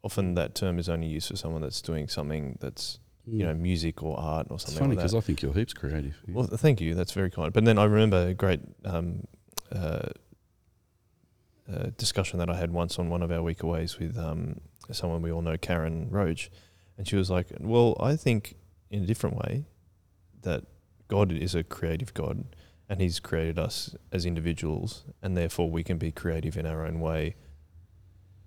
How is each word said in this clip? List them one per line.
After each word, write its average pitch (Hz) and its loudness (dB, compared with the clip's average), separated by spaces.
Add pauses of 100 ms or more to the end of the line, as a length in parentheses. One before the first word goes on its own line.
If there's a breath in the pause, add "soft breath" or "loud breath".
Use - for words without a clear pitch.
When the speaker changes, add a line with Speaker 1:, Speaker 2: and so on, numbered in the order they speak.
Speaker 1:
often 92 0
that 82 0
term 87 0
is 85 -4
only 82 0
used 78 -4
for - -6
someone 82 -4
that's - -4
doing 78 -4
something 73 -4
that's, - -8 (300)
you 107 0
Speaker 2:
Mm. 85 2
Speaker 1:
know, 78 0
music 82 0
or 78 -2
art 78 -2
or 65 -6
Speaker 2:
It's - -8
Speaker 1:
something - -4
Speaker 2:
funny 135 4
Speaker 1:
like - 0
Speaker 2:
'cause 90 2
Speaker 1:
that. 113 4
Speaker 2:
I - 4
think 76 -2
you're 69 -2
heaps 107 0
creative. 73 -4 (100)
Yeah. 85 -8
Speaker 1:
Well, 120 0
th-, 117 -4
thank 135 6
you. 82 0
That's 90 0
very 95 0
kind. 82 -2
But 110 6
then 110 8
I 104 8
remember 104 6
a 92 0
great, 92 2 (240)
um, 85 -2 (480)
uh, 85 -2 (1600)
uh, 95 -4
discussion 95 0
that 85 2
I 82 0
had 85 0
once 85 0
on 87 0
one 87 0
of 85 0
our 85 0
weekaways 82 -2
with, 82 -4
um, 82 -4 (300)
someone 82 -2
we 82 -2
all 82 -2
know, 80 0
Karen 82 -2
Roach, 90 0 (480 soft breath)
and 95 -6
she - -2
was 95 4
like, 90 2 (140)
"Well, 113 6
I 139 4
think 113 0 (340)
in 104 -2
a - 0
different 101 0
way - -2 (760)
that 82 -2 (420)
God 101 4
is 82 -2
a 85 2
creative 82 -4
God, - -4 (320 soft breath)
and 95 -2
He's 87 2
created 82 0
us - -4 (160)
as 90 -2
individuals, 82 -2 (180)
and 92 -2
therefore 85 2
we 82 -2
can 90 -2
be 82 -2
creative 80 -4
in 80 -2
our 80 -4
own 80 -4
way. 80 -2 (1120 soft breath)